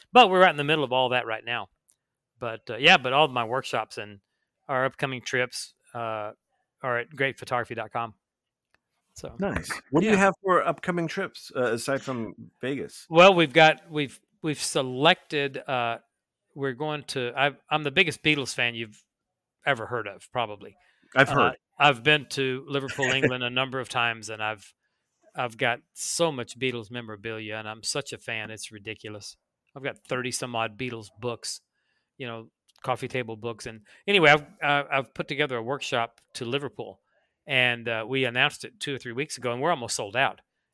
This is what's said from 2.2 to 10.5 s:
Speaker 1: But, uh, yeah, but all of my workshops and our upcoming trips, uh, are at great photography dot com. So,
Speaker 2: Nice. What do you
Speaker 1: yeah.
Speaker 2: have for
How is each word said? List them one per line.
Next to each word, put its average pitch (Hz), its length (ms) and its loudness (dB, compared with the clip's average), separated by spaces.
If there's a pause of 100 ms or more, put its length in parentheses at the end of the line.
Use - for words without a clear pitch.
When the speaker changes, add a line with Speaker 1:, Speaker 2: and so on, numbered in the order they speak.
Speaker 1:
But, 113 300 -10
uh, 117 60 -6
yeah, 160 220 6
but 127 160 -2
all 147 100 6
of 143 80 2
my 123 140 -2
workshops 117 520 -4
and 104 220 -12 (480)
our 131 180 0
upcoming 131 360 -4
trips, - 520 -4 (200)
uh, 110 380 -6 (500)
are 120 180 0
at 120 160 -8
great 135 240 -2
photography 120 360 -4
dot 110 180 -8
com. 117 220 -6 (1000)
So, - 220 -12
Speaker 2:
Nice. 165 320 -4 (220)
What 151 100 4
do 214 60 2
you 220 60 4
Speaker 1:
yeah. 196 60 4
Speaker 2:
have 196 140 4 (100)
for 180 240 2